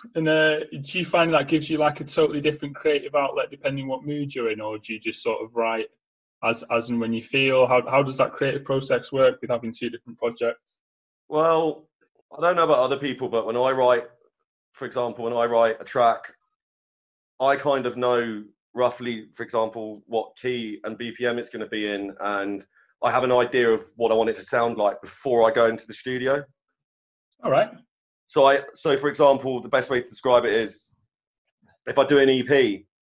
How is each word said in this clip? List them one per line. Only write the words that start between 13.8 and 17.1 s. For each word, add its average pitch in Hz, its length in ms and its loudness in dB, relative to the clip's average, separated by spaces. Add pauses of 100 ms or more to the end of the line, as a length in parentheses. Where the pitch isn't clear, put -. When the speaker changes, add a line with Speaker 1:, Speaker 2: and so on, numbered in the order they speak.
Speaker 2:
for 135 100 -12
example, 120 400 -6
when 117 80 -4
I 117 140 2
write 117 340 2
a - 40 -16
track, 117 500 0 (1080)